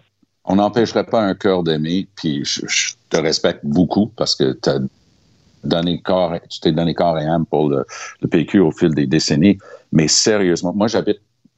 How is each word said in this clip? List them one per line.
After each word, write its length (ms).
qu'on 140
n'empêcherait 500
pas 140
un 140
cœur 280
d'aimer, 540
puis 280
je, 220
je 280
te 60
respecte 480
beaucoup 520
parce 180
que 200
t'as 240
donné 400
corps, 300
tu 80
t'es 140
donné 220
corps 260
et 60
âme 200
pour 220
le, 160
le 80
P 160
Q 140
au 140
fil 180
des 160
décennies. 520
Mais 160
sérieusement, 640
moi, 140
j'habite 320